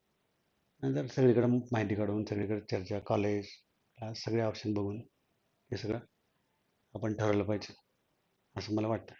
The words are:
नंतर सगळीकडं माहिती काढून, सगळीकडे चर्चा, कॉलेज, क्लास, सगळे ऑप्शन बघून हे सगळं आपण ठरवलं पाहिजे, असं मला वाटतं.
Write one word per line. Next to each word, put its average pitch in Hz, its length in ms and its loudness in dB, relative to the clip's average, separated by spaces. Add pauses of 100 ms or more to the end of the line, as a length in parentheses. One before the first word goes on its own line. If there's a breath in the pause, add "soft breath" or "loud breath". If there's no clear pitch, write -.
(840)
नंतर 135 220 0
सगळीकडं 120 420 6
माहिती 117 480 2
काढून, 104 300 0
सगळीकडे 101 340 -2
चर्चा, 101 400 -4
कॉलेज, 104 460 0 (520)
क्लास, 110 260 -10
सगळे 113 180 0
ऑप्शन 110 320 -2
बघून 101 260 -2 (720)
हे 98 60 -6
सगळं 110 220 -4 (960)
आपण 107 180 -2
ठरवलं 104 300 2
पाहिजे, 101 300 -2 (840)
असं 104 200 -4
मला 107 120 0
वाटतं. 110 320 -2